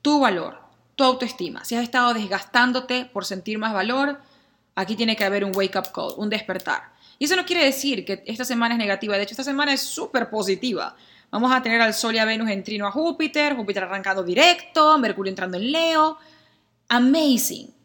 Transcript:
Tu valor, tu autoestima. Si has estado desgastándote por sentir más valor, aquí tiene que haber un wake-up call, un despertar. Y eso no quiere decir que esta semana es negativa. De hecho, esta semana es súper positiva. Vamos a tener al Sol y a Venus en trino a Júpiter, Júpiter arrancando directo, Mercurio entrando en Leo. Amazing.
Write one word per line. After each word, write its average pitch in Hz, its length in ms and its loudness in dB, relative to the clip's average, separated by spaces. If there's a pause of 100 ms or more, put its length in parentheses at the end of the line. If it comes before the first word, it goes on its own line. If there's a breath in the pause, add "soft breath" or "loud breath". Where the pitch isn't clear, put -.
Tu 294 180 4
valor, 196 420 0 (360)
tu 277 80 4
autoestima. 254 600 -2
Si 233 100 -6
has 240 80 -2
estado 240 320 2
desgastándote 247 920 0
por 196 180 -8
sentir 208 340 -6
más 220 160 -2
valor, 269 460 0 (540 soft breath)
aquí 190 220 -4
tiene 220 200 0
que 214 80 0
haber 196 200 0
un 196 100 -4
wake-up 190 380 -2
call, 175 240 -8
un 208 140 -4
despertar. - 640 -6 (260 soft breath)
Y 285 80 -2
eso 370 100 2
no 359 80 0
quiere 349 200 2
decir 269 400 0
que 196 220 -6
esta 226 200 -8
semana 233 280 0
es 233 40 0
negativa. 202 380 0
De 202 80 0
hecho, 202 80 -10
esta 262 120 -8
semana 285 280 0
es 269 100 0
súper - 480 -4
positiva. 190 680 -2 (340 soft breath)
Vamos 254 220 2
a 254 80 2
tener 233 220 2
al 220 100 4
Sol 226 220 0
y 226 40 2
a 220 60 4
Venus 220 240 0
en 196 140 -2
trino 208 240 -4
a 196 40 0
Júpiter, 302 680 0
Júpiter 202 280 -2
arrancando 190 380 -2
directo, 311 760 4
Mercurio 196 340 0
entrando 185 280 -6
en 226 120 -4
Leo. 320 460 2 (720 soft breath)
Amazing. 254 840 2 (100)